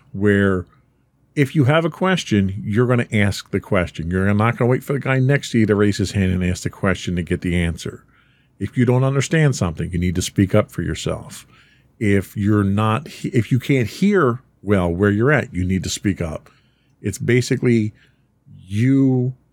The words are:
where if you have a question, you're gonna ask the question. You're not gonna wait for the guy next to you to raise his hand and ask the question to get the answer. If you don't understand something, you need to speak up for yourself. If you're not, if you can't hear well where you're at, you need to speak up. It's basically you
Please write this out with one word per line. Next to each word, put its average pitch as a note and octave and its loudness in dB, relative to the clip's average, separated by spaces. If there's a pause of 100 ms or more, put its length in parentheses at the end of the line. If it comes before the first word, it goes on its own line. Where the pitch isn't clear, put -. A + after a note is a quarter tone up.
(120)
where G2 2 (680)
if C#3 0
you D3+ 4
have D#3 4
a E3 -4
question, G#2+ 0
you're A2 2
gonna A#2+ 0
ask G2+ -2
the F#2+ -2
question. F2 -2
You're F#2+ 0
not A2 2
gonna A#2+ 2
wait B2+ 0
for - -6
the C#3 -2
guy C3 0
next C#3 0
to A#2 2
you A2 4
to G#2 2
raise G#2 2
his F#2+ -2
hand F#2 0
and F#2 0
ask F2+ -2
the - -6
question F2+ -4
to F2+ -2
get F2 -4
the F2 -2
answer. E2+ -4 (540)
If G2+ -8
you B2+ 2
don't B2+ 2
understand C#3 0
something, E2 -4
you F2+ -4
need F2 -2
to F#2 0
speak - 2
up G#2+ 2
for - -8
yourself. - -8 (500)
If G2+ 0
you're G#2 2
not, G#2 0 (160)
if - -2
you A#2+ 2
can't C3 0
hear F3+ 0 (220)
well F#2+ 0
where F#2+ 2
you're A2+ 2
at, C3+ 0
you F2+ -2
need F#2 -2
to G2+ -6
speak - -2
up. D#2+ -8 (520)
It's - -6
basically A#2 0 (720)
you B2+ 0 (200)